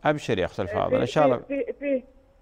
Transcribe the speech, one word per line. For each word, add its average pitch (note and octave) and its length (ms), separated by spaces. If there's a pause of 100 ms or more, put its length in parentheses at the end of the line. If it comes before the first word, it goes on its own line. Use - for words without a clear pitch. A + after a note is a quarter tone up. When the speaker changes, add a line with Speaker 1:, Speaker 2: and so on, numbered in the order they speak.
Speaker 1:
أبشر C#3+ 340
يا F2 60
أخت - 160
الفاضلة، F#2+ 360
Speaker 2:
في، - 60
Speaker 1:
إن A#2+ 40
شاء D3+ 180
الله. C3 120
Speaker 2:
في، - 280
في، - 80
في، C#4 300 (400)